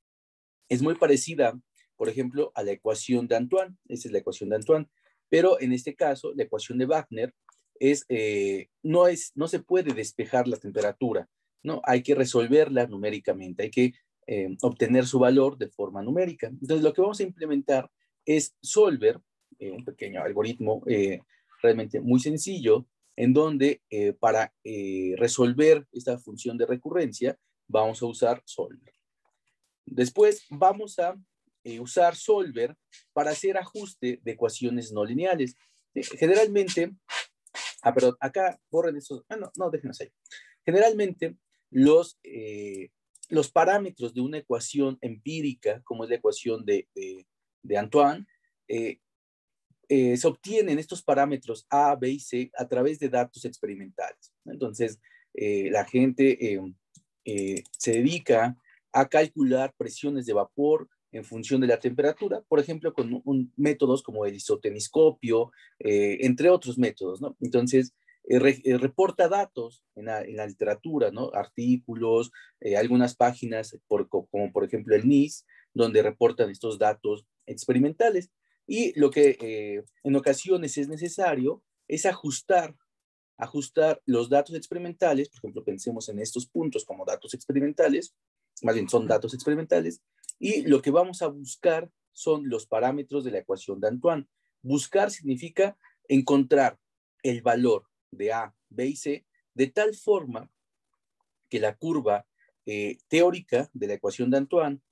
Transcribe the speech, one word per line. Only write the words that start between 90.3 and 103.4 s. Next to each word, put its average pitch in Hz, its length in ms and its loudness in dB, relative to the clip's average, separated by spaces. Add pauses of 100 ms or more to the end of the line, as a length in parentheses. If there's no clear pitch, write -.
y 214 220 -2
lo 139 200 4
que 143 100 -2
vamos 180 300 2
a 165 60 -2
buscar 160 640 -2 (220)
son 147 340 -2
los 117 180 -4
parámetros 135 600 -2
de 123 60 -6
la 98 80 -4
ecuación 95 420 -8
de 107 80 0
Antoine. 139 380 -2 (340)
Buscar 170 500 0
significa 165 640 -4 (300)
encontrar 135 720 2 (420)
el 120 200 -2
valor 120 440 2 (260)
de 101 200 -4
A, 113 240 -6 (140)
B 123 180 -6
y 147 80 -4
C 147 300 -6 (280)
de 131 140 0
tal 214 260 0
forma 147 560 -2 (1000)
que 113 100 -4
la 107 160 -2
curva, 127 500 0 (400)
eh, 104 320 -6 (120)
teórica 165 640 2